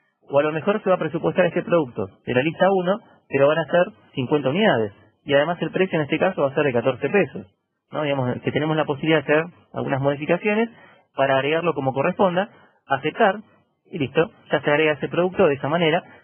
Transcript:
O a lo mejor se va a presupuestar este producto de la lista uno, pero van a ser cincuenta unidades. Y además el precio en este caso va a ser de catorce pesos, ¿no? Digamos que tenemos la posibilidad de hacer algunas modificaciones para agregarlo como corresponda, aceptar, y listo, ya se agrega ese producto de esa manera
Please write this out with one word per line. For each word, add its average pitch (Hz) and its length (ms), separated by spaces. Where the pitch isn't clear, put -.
O 143 100
a 147 40
lo 151 80
mejor 196 300
se 196 80
va 180 60
a 170 40
presupuestar 165 460
este 165 180
producto 127 440
de 123 80
la 127 80
lista 165 300
uno, 185 260
pero 135 180
van 156 120
a 156 60
ser 175 200
cincuenta 139 360
unidades. 139 440
Y 143 80
además 156 280
el 160 100
precio 185 260
en 151 60
este 156 160
caso 180 220
va 139 80
a 135 40
ser 151 120
de 131 80
catorce 120 360
pesos, 131 380
¿no? 147 120
Digamos 127 380
que 123 100
tenemos 156 240
la 151 100
posibilidad 151 380
de 147 100
hacer 160 200
algunas 131 280
modificaciones 175 680
para 135 200
agregarlo 156 380
como 135 200
corresponda, 180 560
aceptar, 156 500
y - 80
listo, 151 320
ya 151 100
se 151 80
agrega 151 240
ese 147 140
producto 180 400
de 143 80
esa 139 140
manera 165 340